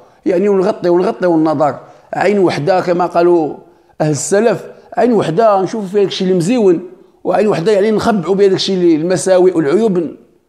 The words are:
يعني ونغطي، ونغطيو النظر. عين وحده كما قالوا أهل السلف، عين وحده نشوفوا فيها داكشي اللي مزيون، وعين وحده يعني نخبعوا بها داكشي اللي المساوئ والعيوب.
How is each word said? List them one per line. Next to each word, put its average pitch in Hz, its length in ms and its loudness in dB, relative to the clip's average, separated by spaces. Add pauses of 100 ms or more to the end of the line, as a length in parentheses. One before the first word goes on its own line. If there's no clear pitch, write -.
(260)
يعني 190 240 0
ونغطي، 190 400 -2
ونغطيو 175 460 0
النظر. 156 400 0 (380)
عين 196 260 0
وحده 175 420 0
كما 175 240 -2
قالوا 170 500 0 (460)
أهل 156 100 0
السلف، 196 540 -2 (320)
عين 240 160 2
وحده 190 480 2
نشوفوا 196 260 -6
فيها 202 160 0
داكشي 190 200 -4
اللي 185 120 0
مزيون، 185 540 0 (340)
وعين 214 240 0
وحده 170 240 0
يعني 214 200 2
نخبعوا 196 440 0
بها 196 120 4
داكشي 190 260 0
اللي 175 220 2
المساوئ 180 600 2
والعيوب. 170 580 0 (320)